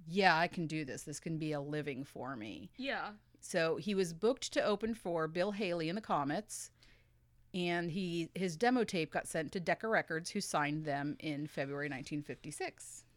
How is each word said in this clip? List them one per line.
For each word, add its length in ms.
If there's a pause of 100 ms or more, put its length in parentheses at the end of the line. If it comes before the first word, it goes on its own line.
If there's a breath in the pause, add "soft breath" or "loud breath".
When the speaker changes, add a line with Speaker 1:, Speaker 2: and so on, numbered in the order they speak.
Speaker 1:
"Yeah, 280
I 120
can 180
do 180
this. 180
This 180
can 180
be 140
a 80
living 440
for 320
me." 420
Speaker 2:
Yeah. 320 (300)
Speaker 1:
So 360
he 180
was 200
booked 400
to 100
open 300
for 340
Bill 240
Haley 380
and 60
the 60
Comets, 680 (840 soft breath)
and 380
he, 440
his 220
demo 280
tape 280
got 140
sent 260
to 80
Decca 280
Records, 420
who 100
signed 440
them 340
in 280
February 420
nineteen 340
fifty-six. 800 (120)